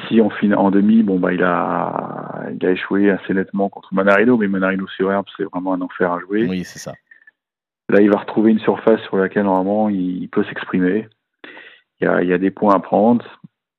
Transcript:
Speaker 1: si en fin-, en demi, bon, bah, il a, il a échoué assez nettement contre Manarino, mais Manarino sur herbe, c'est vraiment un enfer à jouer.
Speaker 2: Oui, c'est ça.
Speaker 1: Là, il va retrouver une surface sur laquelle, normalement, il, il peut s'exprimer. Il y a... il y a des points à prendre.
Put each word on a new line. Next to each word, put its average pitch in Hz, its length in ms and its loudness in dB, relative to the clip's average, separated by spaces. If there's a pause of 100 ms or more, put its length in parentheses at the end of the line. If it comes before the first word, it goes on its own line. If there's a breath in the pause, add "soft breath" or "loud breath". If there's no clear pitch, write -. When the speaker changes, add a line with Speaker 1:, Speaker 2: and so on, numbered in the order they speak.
Speaker 1:
si 110 140 2
en 107 80 4
fin-, 104 240 0
en 98 180 2
demi, 107 320 4
bon, 95 160 0
bah, 90 140 0
il 90 100 -2
a, 87 1000 -4 (100)
il - 120 -4
a 92 60 4
échoué 98 380 0
assez 95 220 -2
nettement 98 380 -2
contre - 240 -12
Manarino, 101 420 4
mais 104 100 0
Manarino 95 420 -2
sur 95 220 -2
herbe, 98 140 -2 (100)
c'est - 100 -6
vraiment 90 280 -6
un 90 80 -4
enfer 90 320 -4
à 87 80 -4
jouer. 104 260 -2
Speaker 2:
Oui, 92 180 -4
c'est - 140 -16
ça. - 140 -14 (960 soft breath)
Speaker 1:
Là, 101 140 6
il 104 80 4
va 101 80 4
retrouver 110 320 0
une 107 100 2
surface 110 480 0
sur - 80 -4
laquelle, 98 280 0
normalement, 98 440 0
il, 92 340 -4
il - 60 -10
peut 104 160 -2
s'exprimer. 92 640 -2 (920 loud breath)
Il 92 40 0
y - 20 2
a... 87 160 2
il 90 60 0
y 90 60 0
a 90 40 0
des 95 120 0
points 101 240 2
à 90 60 2
prendre. 110 440 2 (540)